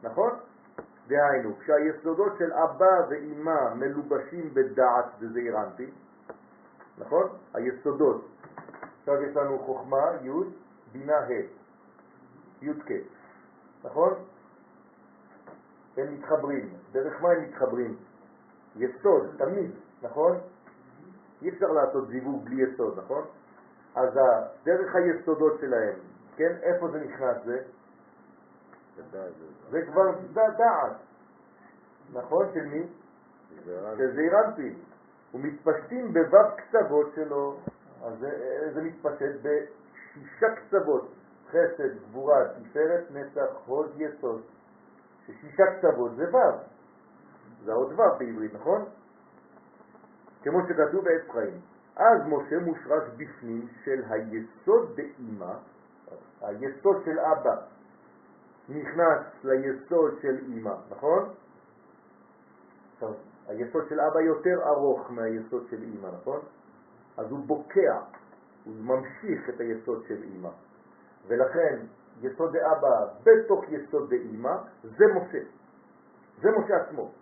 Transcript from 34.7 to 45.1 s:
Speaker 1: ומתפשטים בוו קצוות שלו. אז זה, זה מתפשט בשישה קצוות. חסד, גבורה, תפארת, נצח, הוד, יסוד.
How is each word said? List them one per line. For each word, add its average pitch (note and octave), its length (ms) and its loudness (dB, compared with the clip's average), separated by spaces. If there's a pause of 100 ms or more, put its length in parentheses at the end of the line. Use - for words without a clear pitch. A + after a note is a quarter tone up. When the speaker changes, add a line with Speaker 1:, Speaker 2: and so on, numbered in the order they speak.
Speaker 1:
ומתפשטים D#3 800 -4
בוו E3 240 8 (200)
קצוות D3 580 2
שלו. C#3+ 420 -4 (460)
אז A#2 160 -10
זה, C3 100 -6 (440)
זה D#3 80 -6
מתפשט D3 600 -4
בשישה - 1120 -2
קצוות. - 560 0 (380)
חסד, E3 480 0
גבורה, C3+ 500 2
תפארת, D#3+ 640 -2
נצח, C#3 380 -4 (160)
הוד, C#3+ 320 -2
יסוד. C3+ 440 -6 (840)